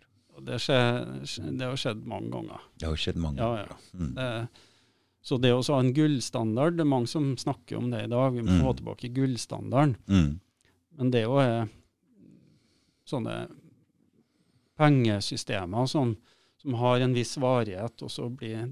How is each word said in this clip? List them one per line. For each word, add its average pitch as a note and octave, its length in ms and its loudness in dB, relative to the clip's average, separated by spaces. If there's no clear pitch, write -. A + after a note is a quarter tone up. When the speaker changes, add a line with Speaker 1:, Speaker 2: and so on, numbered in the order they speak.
Speaker 1:
Og - 80 -16
det B2 160 -6
skje-, B2 640 0
skje-, C#3+ 320 -8
det B2+ 80 -6
har B2+ 100 -6
skjedd A#2 300 -6
mange A2+ 240 -8
ganger. A#2 300 -10
Speaker 2:
Det E2 100 -6
har D#2+ 80 0
skjedd E2+ 220 -4
mange D2+ 220 -2
Speaker 1:
Ja, A#2 160 -2
ja. G2+ 100 -6
Speaker 2:
ganger. - 120 -16
Mhm. F#2 200 -6
Speaker 1:
Det, A#2 320 -6
så B2+ 160 -2
det B2+ 100 8
å B2+ 120 4
så D3+ 100 0
ha C3+ 60 4
en B2+ 140 4
gullstandard, C#3 840 2
det E3 80 2
er C#3+ 80 4
mange A#2+ 160 2
som C#3 260 -2
snakker - 420 -6
om A#2+ 120 -4
det A2+ 160 -4
i - 20 -6
dag, B2+ 260 2
vi A#2+ 80 -2
må A2 200 6
få C3+ 100 4
Speaker 2:
Mhm. - 60 -4
Speaker 1:
tilbake A#2 360 -10
gullstandarden. B2 800 2
Speaker 2:
Mhm. E2+ 320 4
Speaker 1:
Men B2+ 140 0
det B2 100 4
er A2 60 0
jo, C#3 120 2
eh, A#2 260 2
sånne A#2+ 440 -6
pengesystemer A2+ 1120 2
som, B2 260 0
som C#3 160 -8
har B2 280 2
en B2+ 120 2
viss A#2+ 240 -2
varighet, A#2 640 -2
og - 80 -8
så B2+ 180 -8
blir A2+ 420 -8